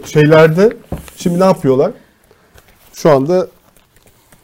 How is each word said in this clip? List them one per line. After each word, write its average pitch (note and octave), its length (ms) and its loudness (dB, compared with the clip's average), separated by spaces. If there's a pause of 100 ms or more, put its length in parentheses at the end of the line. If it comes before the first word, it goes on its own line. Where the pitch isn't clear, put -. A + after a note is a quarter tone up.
şeylerde D#3+ 680 2 (400)
şimdi F3 240 -4
ne F#3+ 40 0
yapıyorlar? F3 480 0 (1000)
Şu - 180 -2
anda D3+ 380 0 (960)